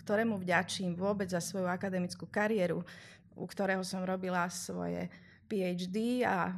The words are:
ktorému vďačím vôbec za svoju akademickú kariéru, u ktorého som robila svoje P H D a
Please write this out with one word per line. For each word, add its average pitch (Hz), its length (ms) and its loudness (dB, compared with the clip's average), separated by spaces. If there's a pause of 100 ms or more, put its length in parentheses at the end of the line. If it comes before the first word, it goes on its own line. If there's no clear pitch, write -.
ktorému 214 320 2
vďačím 180 560 0
vôbec 190 400 0
za 180 80 2
svoju 180 320 0
akademickú 180 560 -2
kariéru, 190 560 2 (560)
u - 80 -4
ktorého 190 400 0
som 185 160 -4
robila 185 480 0
svoje 175 560 -4 (400)
P 196 160 0
H 180 240 0
D 226 400 2
a 185 300 2